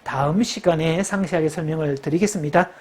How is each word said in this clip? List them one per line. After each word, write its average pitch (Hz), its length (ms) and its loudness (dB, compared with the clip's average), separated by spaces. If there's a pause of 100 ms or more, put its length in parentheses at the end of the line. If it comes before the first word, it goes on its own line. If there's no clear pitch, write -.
다음 147 400 0
시간에 165 600 0
상세하게 180 440 0
설명을 156 500 -2
드리겠습니다. 170 720 0 (100)